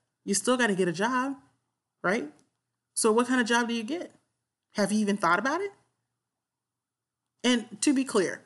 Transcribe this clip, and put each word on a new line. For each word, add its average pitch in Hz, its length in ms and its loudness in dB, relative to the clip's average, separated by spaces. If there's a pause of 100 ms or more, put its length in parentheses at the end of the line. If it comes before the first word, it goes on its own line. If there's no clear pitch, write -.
(240)
You 196 100 -2
still 247 220 0
gotta 233 180 2
get 180 140 0
a 170 40 0
job, 254 440 -2 (680)
right? 247 280 -2 (640)
So - 160 2
what 233 160 2
kind 254 140 2
of 226 60 0
job 233 220 0
do 233 60 -4
you 233 80 -4
get? 277 300 -8 (640)
Have 202 180 0
you 214 80 2
even 202 160 0
thought 175 220 2
about 339 240 -2
it? 403 100 -8 (1700)
And 240 380 0
to 294 140 2
be 262 100 0
clear, 196 420 -2